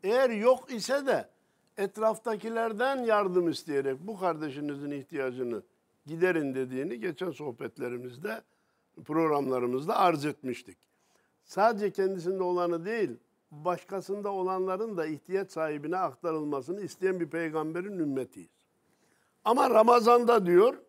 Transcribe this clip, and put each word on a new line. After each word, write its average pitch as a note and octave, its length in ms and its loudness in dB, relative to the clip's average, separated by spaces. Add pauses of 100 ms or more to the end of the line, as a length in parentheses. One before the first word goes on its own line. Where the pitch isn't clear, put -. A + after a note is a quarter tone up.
Eğer B3 260 2
yok A#3+ 420 2
ise C4 340 -2
de F#3 240 0 (480)
etraftakilerden A3 1300 -2
yardım F#3+ 460 2
isteyerek C#3 500 -2
bu G3 200 -12
kardeşinizin D3 720 -4
ihtiyacını B2+ 720 -6 (420)
giderin D#3+ 500 0
dediğini C3+ 440 -4
geçen F3+ 320 -6
sohbetlerimizde, B2+ 1080 -10 (640)
programlarımızda C#3+ 920 0
arz E3 280 4
etmiştik. B2+ 520 -8 (680)
Sadece G#3 480 0
kendisinde F#3+ 520 -2
olanı F3 420 0
değil, G#3+ 240 -2 (420)
başkasında F#3 800 -6
olanların F#3+ 680 -4
da D#3+ 80 -2
ihtiyaç F3+ 460 -6
sahibine D#3 460 -4
aktarılmasını D#3 840 -4
isteyen F#3 380 -2
bir E3 100 -4
peygamberin E3 720 -4
ümmetiyiz. C3+ 600 -6 (840)
Ama C4 240 4
Ramazan'da A#3 760 6
diyor F#3 320 6 (120)